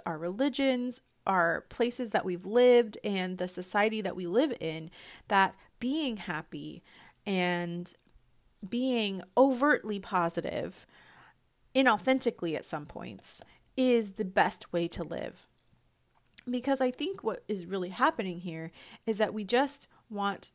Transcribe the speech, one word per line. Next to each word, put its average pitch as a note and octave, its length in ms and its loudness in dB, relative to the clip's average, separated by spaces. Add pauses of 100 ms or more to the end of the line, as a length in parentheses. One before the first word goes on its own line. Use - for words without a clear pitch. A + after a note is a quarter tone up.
our E3 100 -4
religions, B3 840 0 (260)
our E3+ 360 2
places A#3+ 480 -2
that G#3 140 0
we've F3+ 220 -4
lived, A#3+ 560 6
and F#3 360 -2
the F#3 100 -2
society G#3 520 2
that F#3+ 140 -4
we F3+ 140 -6
live B3+ 320 2
in, D#3+ 280 -6 (380)
that G3 300 4 (240)
being C4 380 -2
happy D#3 680 -10 (420)
and F3 640 -2 (760)
being A#3 520 -2 (160)
overtly B3+ 640 4
positive, E3+ 880 -2 (880)
inauthentically B3 840 2
at - 80 -4
some D3+ 200 -4
points, - 580 -4 (340)
is A#3 360 2
the G#3+ 120 -4
best F#3 480 0
way E3+ 160 0
to - 160 -6
live. - 420 -10 (1040)
Because B3+ 300 0
I B3+ 100 4
think F4 320 -6
what A3 240 -4
is F#3 200 -4
really F#3 240 -4
happening F#3+ 500 0
here E3 320 -8 (340)
is G#3+ 120 0
that G#3 160 2
we G#3+ 100 -6
just B3+ 420 0 (220)
want G3+ 460 -4